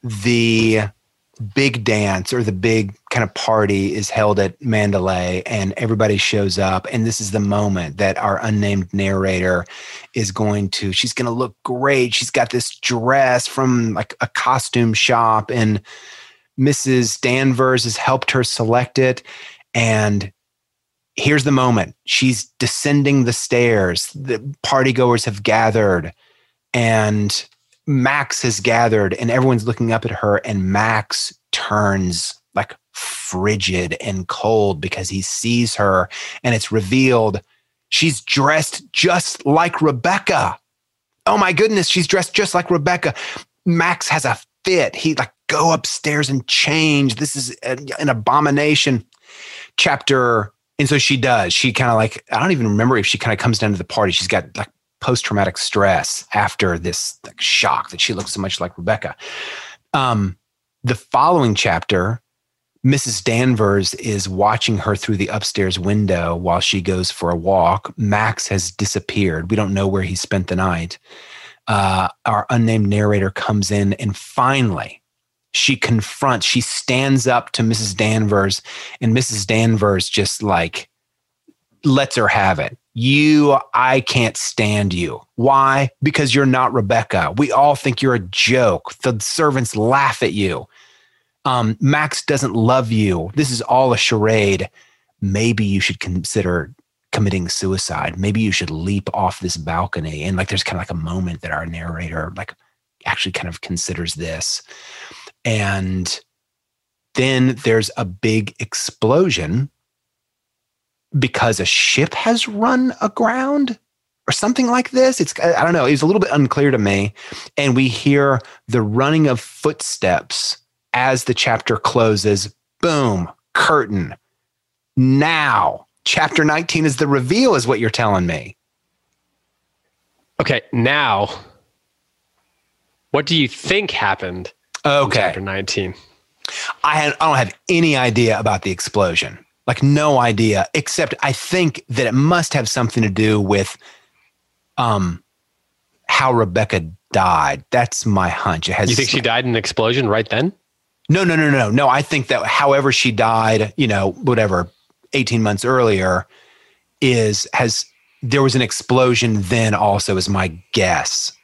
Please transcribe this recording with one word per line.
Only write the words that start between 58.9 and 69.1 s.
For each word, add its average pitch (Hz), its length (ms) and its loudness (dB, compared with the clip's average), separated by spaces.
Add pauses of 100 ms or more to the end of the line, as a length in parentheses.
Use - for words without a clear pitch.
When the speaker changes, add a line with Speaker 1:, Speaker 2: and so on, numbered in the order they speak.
Speaker 1:
Um, 113 420 0 (460)
the 117 140 0
following 139 580 2
chapter, 92 640 0 (640)
Missus 131 400 0
Danvers 113 720 2
is 98 340 -6
watching 101 500 0
her 101 180 -2
through 104 200 -4
the 95 120 -2
upstairs 95 500 -4
window 92 560 0
while 87 260 -2
she 95 200 -2
goes 90 320 -2
for 85 180 -4
a 87 60 0
walk. 92 600 0
Max 107 520 -2
has 95 240 -4
disappeared. 92 760 -2